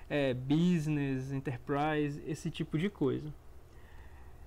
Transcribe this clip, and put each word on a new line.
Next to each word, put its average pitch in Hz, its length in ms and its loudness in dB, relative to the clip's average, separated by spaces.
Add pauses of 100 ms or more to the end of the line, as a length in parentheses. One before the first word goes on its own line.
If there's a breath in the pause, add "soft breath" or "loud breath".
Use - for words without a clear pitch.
É, 139 240 2
business, 143 1000 2
enterprise, 147 920 0
esse 156 240 -2
tipo - 280 -2
de 180 100 2
coisa. 139 440 0 (1160 loud breath)